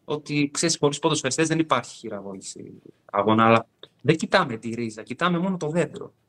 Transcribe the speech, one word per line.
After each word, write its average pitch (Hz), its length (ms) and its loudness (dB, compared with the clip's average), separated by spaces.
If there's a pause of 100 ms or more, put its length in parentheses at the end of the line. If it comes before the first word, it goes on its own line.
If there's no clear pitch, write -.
ότι, 147 480 -2
ξέρεις, - 240 -2
πολλοί 143 240 0
ποδοσφαιριστές 156 460 0
δεν 160 120 0
υπάρχει 139 360 0
χειραγώγηση 101 840 -12 (240)
αγώνα, 107 400 4
αλλά 113 220 6 (340)
δεν 156 140 2
κοιτάμε 160 420 0
τη 113 120 -10
ρίζα, 113 340 -8
κοιτάμε 170 340 -2
μόνο 185 200 -2
το 160 100 -4
δέντρο. - 460 -4 (140)